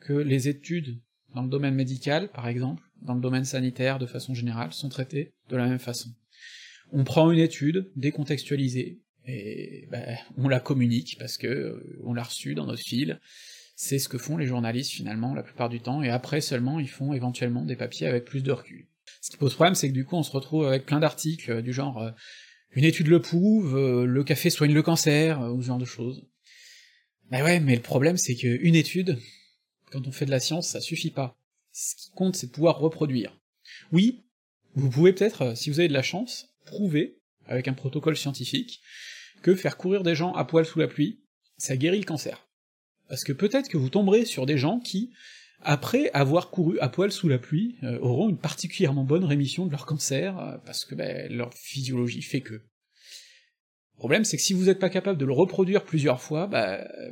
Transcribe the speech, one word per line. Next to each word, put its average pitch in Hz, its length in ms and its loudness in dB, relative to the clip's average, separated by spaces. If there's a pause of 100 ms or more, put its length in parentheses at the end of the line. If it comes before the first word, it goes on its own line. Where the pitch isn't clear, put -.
que 143 140 -4
les 139 340 2
études 143 540 -6 (320)
dans 127 80 -4
le 127 80 -4
domaine 139 240 0
médical, 135 580 -2
par 120 160 -8
exemple, 127 340 -4 (200)
dans 123 120 -4
le 123 60 -2
domaine 127 240 0
sanitaire 131 540 -2
de 127 80 -4
façon 123 260 -8
générale, 120 400 -4
sont - 160 -8
traitées 139 460 -8 (160)
de 127 60 -4
la 123 120 0
même 127 100 0
façon. 120 360 -10 (800)
On 139 120 2
prend 160 260 6
une 165 100 6
étude 165 540 0
décontextualisée, 135 1080 -4 (240)
et, 107 640 -10
ben, - 260 -8 (220)
on 135 100 2
la 127 120 2
communique 123 580 0
parce - 180 -10
que, - 100 -6
euh, 123 580 -8
on 120 100 -6
l'a 117 80 -4
reçue 135 320 -10
dans 147 100 -6
notre 120 180 -8
fil. - 380 -4 (560)
C'est - 220 -4
ce 135 100 -4
que 127 100 -8
font 151 180 -6
les 151 100 -2
journalistes 123 460 -2
finalement 113 420 -6
la - 80 -6
plupart - 260 -6
du 117 120 -8
temps, 135 200 -4
et 135 80 -2
après 127 320 -2
seulement 135 380 -2
ils 139 100 -4
font 139 240 -6
éventuellement 123 520 -2
des 143 100 -4
papiers 120 320 -6
avec 123 180 0
plus 135 200 -6
de 139 80 0
recul. - 340 -10 (340)
Ce - 120 -12
qui - 40 -20
pose 135 180 0
problème, 175 200 6
c'est 147 140 0
que 135 60 0
du 131 100 0
coup 180 100 -6
on 165 80 2
se - 80 -8
retrouve 156 340 -2
avec 135 220 2
plein 147 140 2
d'articles, 156 500 -2
euh, 113 100 -2
du 123 120 -4
genre, 131 280 -4
euh, « 113 120 -6 (640)
Une 135 80 6
étude 160 240 4
le 165 120 8
prouve, 180 560 4
euh, 127 300 4
le 131 160 4
café 143 260 0
soigne 151 240 4
le 151 120 6
cancer », 156 580 4
euh, 120 80 -2
ou 127 100 -2
ce 123 60 -4
genre 127 120 0
de 127 60 -2
choses. 123 400 -8 (1080)
Ben 127 100 2
ouais, 175 160 4
mais 139 160 6
le 117 80 2
problème 147 340 4
c'est 127 200 -2
qu'une 139 400 4
étude, 170 420 2 (720)
quand 131 160 -8
on 131 60 -8
fait 143 140 -4
de 139 40 -2
la 131 80 2
science, 160 300 -2
ça 127 120 -6
suffit 160 300 -6
pas. 131 260 -6 (360)
Ce - 240 -8
qui - 180 -18
compte, 185 220 0
c'est 139 100 -6
de 123 60 -14
pouvoir 151 260 2
reproduire. 139 580 0 (540)
Oui, 208 340 4 (500)
vous 135 140 2
pouvez 156 240 8
peut-être, 196 300 0
euh, 120 140 0
si 151 140 -4
vous 147 100 2
avez 175 80 4
de 143 40 -2
la 135 100 2
chance, - 480 -6 (140)
prouver, 180 540 0 (280)
avec 127 200 -2
un 131 80 0
protocole 151 420 -2
scientifique, - 680 -6 (600)
que 185 140 4
faire 180 200 -2
courir 190 280 0
des 170 100 4
gens 151 200 0
à - 100 0
poil 165 200 4
sous 160 140 -4
la 151 80 4
pluie, - 380 -2 (320)
ça - 200 -4
guérit 170 220 2
le 190 60 -2
cancer. 143 420 -6 (600)
Parce - 160 -8
que 139 120 -2
peut-être 214 340 0
que - 80 -2
vous 131 140 0
tomberez 208 340 6
sur 131 220 -2
des 147 100 2
gens 165 240 2
qui, 226 320 -4 (480)
après 233 520 2
avoir 143 360 2
couru 170 300 0
à 135 100 2
poil 196 240 0
sous - 160 0
la 127 100 4
pluie, 208 440 -2
euh, 120 180 -4
auront 139 300 2
une 151 80 0
particulièrement 147 640 0
bonne 160 200 2
rémission 147 420 0
de 165 40 -4
leur 143 140 -6
cancer, 151 540 -4
euh, - 260 -10
parce - 220 -8
que, - 80 -12
ben, 92 360 -6
leur 120 220 -6
physiologie 127 680 -4
fait - 180 -4
que. 113 140 -12
Le - 1400 -20
problème, 165 260 2
c'est 156 140 -2
que - 40 -4
si 196 120 2
vous 185 100 2
n'êtes 190 140 6
pas 190 100 2
capable 185 300 -2
de 135 80 -2
le 135 80 0
reproduire 185 500 2
plusieurs 139 380 0
fois, 156 240 -4
bah, 98 360 0 (300)